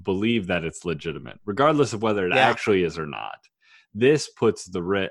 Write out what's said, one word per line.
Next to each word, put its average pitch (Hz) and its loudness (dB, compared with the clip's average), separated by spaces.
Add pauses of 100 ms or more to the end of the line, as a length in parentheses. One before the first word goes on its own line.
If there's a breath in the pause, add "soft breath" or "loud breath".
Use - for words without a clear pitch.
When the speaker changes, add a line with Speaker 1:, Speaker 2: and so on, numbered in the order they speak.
Speaker 1:
believe 101 0
that 87 -2
it's - -10
legitimate, 71 -8
regardless 139 2
of 104 -4
whether 104 2
it 87 0
Speaker 2:
Yeah. 131 6
Speaker 1:
actually 110 2
is 82 -2
or 78 -6
not. 53 -12 (560 soft breath)
This 135 2
puts - -2
the 90 -6
ri-, 95 -2